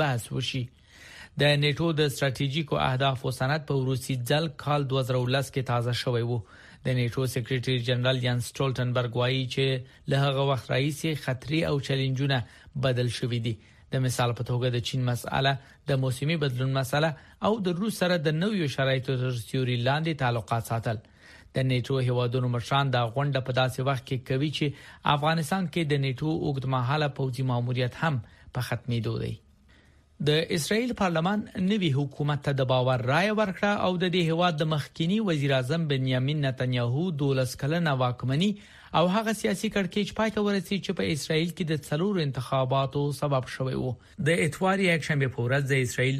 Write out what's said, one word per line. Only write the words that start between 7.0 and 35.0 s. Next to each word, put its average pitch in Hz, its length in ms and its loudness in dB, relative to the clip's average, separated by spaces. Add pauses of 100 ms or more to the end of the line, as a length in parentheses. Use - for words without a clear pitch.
نیټو 123 340 0
سیکریټري 127 440 -2 (100)
جنرال 127 360 2
یانس 123 280 0
سټولټنبرګ 123 680 0
وایي 131 200 2 (120)
چې 131 600 -2
له 139 100 4
هغه 139 280 2
وخت 127 220 -4
راهیسې 143 500 -2
خطرې 135 360 -2 (120)
او 143 160 0
چیلنجونه 135 520 0 (460)
بدل 123 320 2
شوي 120 300 -2
دي. 110 60 -2 (380)
د 135 120 0
مثال 123 340 2
په 123 100 -6
توګه، 123 240 0
د 120 140 0
چین 131 220 -2
مسأله، 135 440 0 (360)
د 135 140 2
موسمي 139 400 0
بدلون 131 380 -2
مسأله 147 300 0 (360)
او 202 60 4 (140)
د 175 120 0
روس 208 240 -2
سره 180 240 2
د 156 160 2
نویو 196 320 0
شرایطو 131 480 0
تر 127 240 -2
سیوري 123 300 0 (100)
لاندې 151 380 0
تعلقات 117 480 0
ساتل. 113 280 -2 (540)
د 131 160 2
نیټو 127 400 0
هیوادونو 123 480 0
مشران 139 380 2
دا 120 100 4
غونډه 135 420 0
په 131 120 -2
داسې 127 280 0
وخت 131 200 -2
کې 131 100 -2 (100)
کوي 135 280 0
چې 151 100 0 (500)
افغانستان 165 560 0
کې 175 100 0 (100)
د 139 120 2
نیټو 135 320 -2
اوږدمهاله 135 800 0
پوځي 131 340 -2
ماموریت 123 520 -2
هم 160 100 2 (400)
په 127 140 -2
ختمېدو 117 580 -2
دی. 117 80 -6 (920)
د - 20 4 (240)
اسرائیل 214 460 0
پارلمان 185 420 2 (220)
نوي 190 320 2
حکومت 143 500 -2
ته 147 140 0
د 131 100 2
باور 127 400 2
رایه 190 240 2
ورکړه 202 380 0 (120)
او 180 120 2
د 175 180 0
دې 180 160 2
هیواد 170 320 2
د 156 80 0
مخکینی 165 560 0